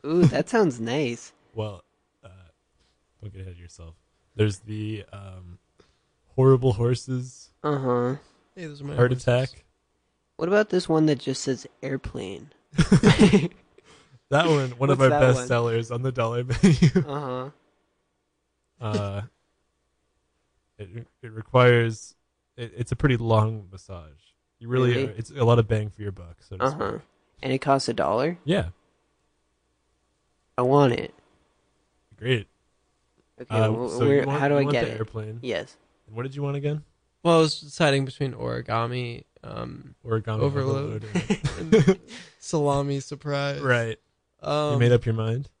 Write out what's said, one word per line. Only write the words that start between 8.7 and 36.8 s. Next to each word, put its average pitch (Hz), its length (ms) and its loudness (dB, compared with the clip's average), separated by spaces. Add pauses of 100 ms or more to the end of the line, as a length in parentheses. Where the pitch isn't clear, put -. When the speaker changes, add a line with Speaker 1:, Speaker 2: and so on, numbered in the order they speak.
Speaker 3:
are 143 40 -14
my 143 100 -10
Speaker 2:
Heart 123 160 4
Speaker 3:
horses. 127 120 -4
Speaker 2:
attack. 127 420 -2 (720)
Speaker 1:
What 165 120 -4
about 208 220 2
this 180 180 0
one 156 200 4
that 139 120 2
just - 240 -6
says 131 240 -4 (140)
airplane? 127 720 -10 (260)
<laughs> 175 760 6 (760)
Speaker 2:
That 151 180 2
one, 139 240 2
one 131 180 0
of 135 100 2
Speaker 1:
What's 135 140 6
Speaker 2:
our 147 80 2
Speaker 1:
that 131 40 6
Speaker 2:
best 127 140 4
Speaker 1:
one? 123 80 -6
Speaker 2:
sellers 117 420 0
on 120 120 -6
the 131 100 -2
dollar 120 320 -2
<laughs> 127 200 0
menu. 165 260 6 (180)
Speaker 1:
Uh-huh. 135 420 -8 (1300)
Speaker 2:
Uh, 104 400 -6 (1600)
it, 107 300 -16 (160)
it 113 80 -18
requires, 117 840 4 (440)
it, 120 180 -14
it's 120 160 -8
a 123 60 -4
pretty 135 180 2
long 110 560 0
massage. 90 400 -18 (480)
You 117 80 -16
really 123 220 2
Speaker 1:
Really? 131 180 0
Speaker 2:
are, - 40 -10
it's 110 200 -12
a 131 140 -2
lot 117 140 6
of 107 100 0
bang 107 220 -2
for - 100 -18
your 101 100 -6
buck, 87 320 -18
so 95 140 -18
to 107 80 -2
Speaker 1:
Uh-huh. 135 240 -2
Speaker 2:
speak. 107 120 -8 (400)
Speaker 1:
And 131 120 -4
it 135 60 -2
costs 139 280 0
a 120 60 -4
dollar? 113 500 -2
Speaker 2:
Yeah. 165 220 -2 (1900)
Speaker 1:
I 123 60 0
want 135 280 6
it. - 220 -6 (1040)
Speaker 2:
Great. 113 300 -2 (920)
Speaker 1:
Okay, 123 140 -16
Speaker 2:
Uh, 110 160 2
Speaker 1:
wh- 113 200 -4
Speaker 2:
so 120 80 -6
Speaker 1:
where, 139 220 4
Speaker 2:
you 139 60 -2
want, 139 140 -2
Speaker 1:
how 143 80 0
do 143 60 2
Speaker 2:
you 143 40 4
Speaker 1:
I 139 40 2
Speaker 2:
want 143 100 0
Speaker 1:
get 120 140 0
Speaker 2:
the - 40 -8
Speaker 1:
it? - 60 -10
Speaker 2:
airplane. 110 440 -10
Speaker 1:
Yes. 113 360 -8 (280)
Speaker 2:
And 107 120 -16
what 120 60 -8
did 135 120 -10
you 143 80 -6
want 143 140 -4
again? 147 260 -4 (400)